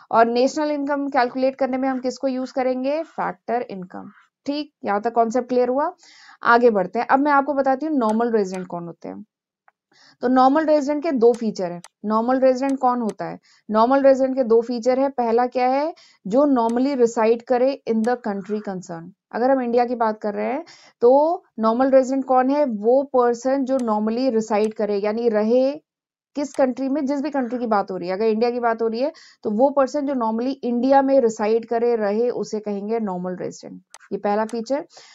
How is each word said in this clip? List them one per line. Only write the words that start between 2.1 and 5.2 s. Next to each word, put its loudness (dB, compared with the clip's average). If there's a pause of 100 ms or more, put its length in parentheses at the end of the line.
यूज़ -6
करेंगे? -2
फैक्टर -6
इनकम। -14 (360)
ठीक, -6 (120)
यहाँ -2
तक -4
कॉन्सेप्ट 0